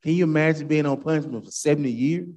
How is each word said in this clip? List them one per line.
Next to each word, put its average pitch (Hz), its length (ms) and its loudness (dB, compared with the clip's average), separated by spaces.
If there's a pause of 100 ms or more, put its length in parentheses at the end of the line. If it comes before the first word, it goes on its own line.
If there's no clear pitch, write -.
Can 156 120 0
you 175 100 2
imagine 156 440 2
being 151 180 2
on 139 160 0
punishment 143 420 -4
for - 80 -20
seventy 147 400 0
years? 160 460 -2